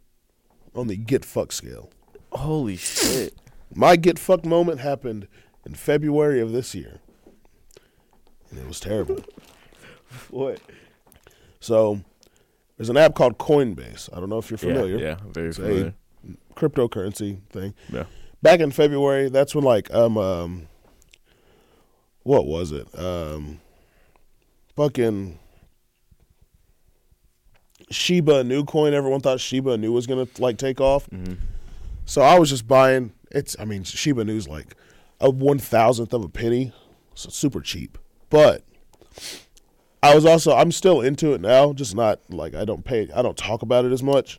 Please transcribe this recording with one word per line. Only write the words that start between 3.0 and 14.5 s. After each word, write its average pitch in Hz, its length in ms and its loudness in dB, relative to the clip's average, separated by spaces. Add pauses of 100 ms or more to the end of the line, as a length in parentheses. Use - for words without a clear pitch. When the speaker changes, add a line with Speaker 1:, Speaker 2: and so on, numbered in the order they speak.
Speaker 1:
My 165 220 4
get 165 240 0
fucked 175 260 0
moment 165 340 0
happened 123 480 -8 (380)
in - 100 -16
February 147 680 0
of 113 100 -4
this 120 240 -6
year. 60 240 -16 (1500)
And - 100 -20
it 64 80 -16
was 85 120 -14
terrible. 104 460 -6
Speaker 2:
<laughs> - 0 - (1040)
What? 127 300 -8 (1000)
Speaker 1:
So, 110 420 0 (760)
there's 113 120 -8
an 120 80 2
app 151 180 8
called 123 240 2
Coinbase. 104 760 -2
I 87 40 -12
don't 95 100 -8
know 110 80 -6
if 110 140 -8